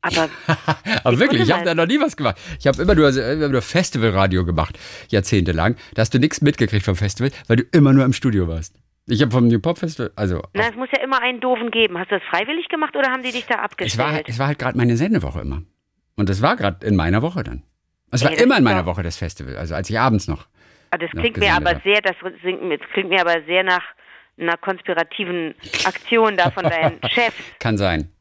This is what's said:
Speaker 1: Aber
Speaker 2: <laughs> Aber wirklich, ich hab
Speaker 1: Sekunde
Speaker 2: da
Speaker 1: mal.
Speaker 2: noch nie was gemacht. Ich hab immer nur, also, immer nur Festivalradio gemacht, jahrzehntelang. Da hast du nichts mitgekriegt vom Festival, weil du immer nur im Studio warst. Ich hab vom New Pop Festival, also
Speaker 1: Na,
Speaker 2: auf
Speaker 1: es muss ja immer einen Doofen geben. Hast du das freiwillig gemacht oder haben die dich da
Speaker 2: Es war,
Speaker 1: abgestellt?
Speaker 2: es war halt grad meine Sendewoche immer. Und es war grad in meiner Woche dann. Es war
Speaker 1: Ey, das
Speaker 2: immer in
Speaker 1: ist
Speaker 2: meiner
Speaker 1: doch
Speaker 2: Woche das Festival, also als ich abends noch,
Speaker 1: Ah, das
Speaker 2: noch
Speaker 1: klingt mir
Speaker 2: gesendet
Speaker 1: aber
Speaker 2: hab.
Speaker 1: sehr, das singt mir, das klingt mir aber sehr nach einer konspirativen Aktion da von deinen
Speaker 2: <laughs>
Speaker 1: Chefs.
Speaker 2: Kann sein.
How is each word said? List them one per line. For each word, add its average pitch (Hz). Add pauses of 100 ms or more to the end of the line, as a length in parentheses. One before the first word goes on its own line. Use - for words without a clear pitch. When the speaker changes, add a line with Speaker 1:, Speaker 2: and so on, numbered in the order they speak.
Speaker 1:
Aber 165 (180)
Speaker 2:
<laughs> -
Aber 120
wirklich, 269
ich -
hab 175
Speaker 1:
Sekunde 170
Speaker 2:
da 170
Speaker 1:
mal. 165
Speaker 2:
noch 170
nie 269
was -
gemacht. 117 (220)
Ich -
hab 139
immer 180
nur, 156
also, 135
immer 147
nur 131
Festivalradio 98
gemacht, 80 (320)
jahrzehntelang. 95 (200)
Da 110
hast 113
du 135
nichts 151
mitgekriegt 120
vom 98
Festival, 104 (160)
weil 113
du 180
immer 143
nur 135
im 131
Studio 101
warst. 82 (340)
Ich 107
hab 131
vom 120
New 117
Pop 165
Festival, 151
also 92 (120)
Speaker 1:
Na, 202
Speaker 2:
auf 233
Speaker 1:
es 220
muss 254
ja 262
immer 262
einen 247
Doofen 240
geben. 220
Hast 180
du 196
das -
freiwillig 247
gemacht 311
oder 269
haben 254
die 247
dich 233
da -
Speaker 2:
Es -
war, 131
Speaker 1:
abgestellt? 151
Speaker 2:
es 117
war 139
halt 143
grad 127
meine 120
Sendewoche 107
immer. 67 (560)
Und 101
es 98
war 156
grad 98
in 104
meiner 90
Woche 175
dann. 62 (480)
Es 120
war 131
Speaker 1:
Ey, 160
das 220
Speaker 2:
immer 254
in 160
Speaker 1:
ist 120
Speaker 2:
meiner 95
Speaker 1:
doch 82
Speaker 2:
Woche 87
das 85
Festival, 67
also 82
als 95
ich 110
abends 117
noch, 73 (420)
Speaker 1:
Ah, 175
das 170
Speaker 2:
noch 165
Speaker 1:
klingt 233
mir 208
Speaker 2:
gesendet 170
Speaker 1:
aber 170
Speaker 2:
hab. -
Speaker 1:
sehr, 208
das 190 (280)
singt 185
mir, 156
das -
klingt 190
mir 190
aber 170
sehr 175
nach 180 (560)
einer 170
konspirativen 175 (320)
Aktion 220
da 175
von 190
deinen 160
Speaker 2:
<laughs> 120
Speaker 1:
Chefs. 240 (240)
Speaker 2:
Kann 110
sein. 87 (120)